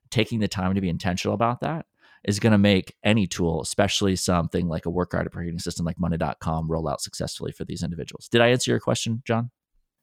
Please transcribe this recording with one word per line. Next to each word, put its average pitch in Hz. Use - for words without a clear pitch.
taking 113
the 104
time 92
to 101
be 95
intentional 92
about 117
that 151
is 101
gonna 110
make 101
any 107
tool, 82
especially 98
something 87
like 82
a 85
work 87
hour 90
operating 85
system 85
like 85
Monday 85
dot 80
com, 80
roll 80
out 67
successfully -
for -
these -
individuals. -
Did 117
I 117
answer 123
your 113
question, 117
John? 120